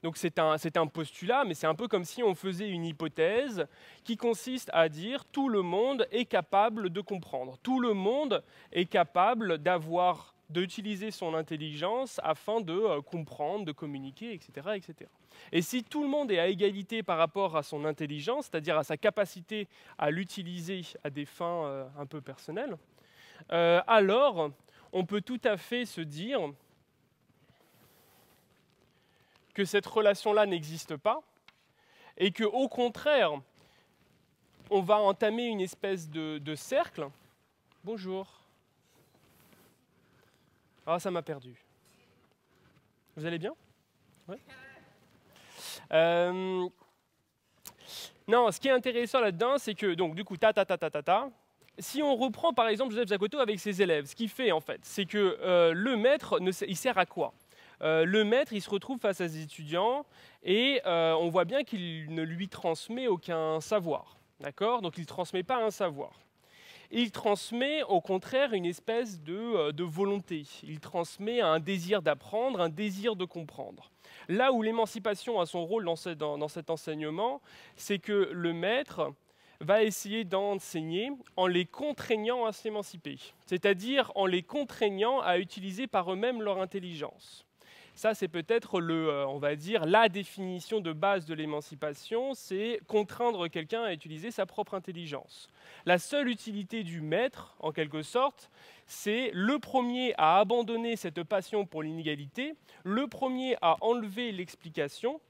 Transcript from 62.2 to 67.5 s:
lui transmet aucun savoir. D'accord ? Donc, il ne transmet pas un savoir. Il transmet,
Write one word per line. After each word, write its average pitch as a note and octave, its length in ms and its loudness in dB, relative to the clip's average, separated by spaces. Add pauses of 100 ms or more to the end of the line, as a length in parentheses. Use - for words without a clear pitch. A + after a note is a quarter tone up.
lui E3+ 280 -4
transmet A3+ 580 -4
aucun D#3+ 540 0
savoir. E3+ 560 -2 (240)
D'accord ? G#3 400 -2
Donc, F3 160 -6
il F3 40 -8
ne D#3+ 40 -8
transmet F#3 360 -4
pas A#3+ 220 0
un A3 80 2
savoir. D#3 400 -4 (800)
Il A#3 180 0
transmet, A#3+ 720 -2